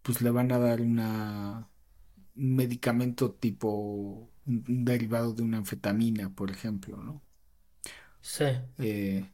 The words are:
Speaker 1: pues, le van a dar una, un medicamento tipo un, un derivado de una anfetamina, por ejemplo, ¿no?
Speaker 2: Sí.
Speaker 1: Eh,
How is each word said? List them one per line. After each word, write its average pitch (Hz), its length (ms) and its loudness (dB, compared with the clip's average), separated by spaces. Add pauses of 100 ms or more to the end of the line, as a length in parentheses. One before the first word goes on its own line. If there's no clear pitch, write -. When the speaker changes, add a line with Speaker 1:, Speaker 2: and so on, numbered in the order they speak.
Speaker 1:
pues, 120 200 0
le 120 100 4
van 123 200 4
a 123 80 4
dar 117 220 4
una, 110 880 0 (640)
un 131 200 0
medicamento 120 760 2
tipo 110 360 0 (760)
un, 120 220 0
un 123 180 0
derivado 117 480 2
de 117 100 -2
una 113 140 2
anfetamina, 104 760 0
por 98 180 -4
ejemplo, 101 460 -6
¿no? 143 240 -12 (1000)
Speaker 2:
Sí. - 240 0 (320)
Speaker 1:
Eh, 101 560 -2